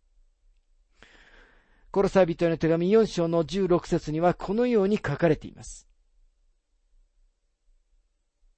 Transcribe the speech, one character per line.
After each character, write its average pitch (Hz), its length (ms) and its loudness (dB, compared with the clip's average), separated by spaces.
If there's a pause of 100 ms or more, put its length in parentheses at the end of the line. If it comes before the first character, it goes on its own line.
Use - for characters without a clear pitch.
(1900)
コ 196 100 0
ロ 190 80 2
サ 190 140 4
イ 170 40 -2
人 170 180 -2
へ 170 40 2
の 165 80 -2
手 160 100 -2
紙 170 240 0
四 220 160 4
章 170 200 -2
の 170 160 0
十 185 240 -4
六 175 180 0
節 160 260 -4
に 151 80 -4
は 175 140 2
こ - 200 -8
の 233 120 0
よ 233 180 2
う 190 40 0
に 208 100 0
書 143 180 -4
か 175 120 0
れ 156 80 2
て - 120 -12
い - 60 -18
ま - 100 -20
す。 - 240 -20 (2750)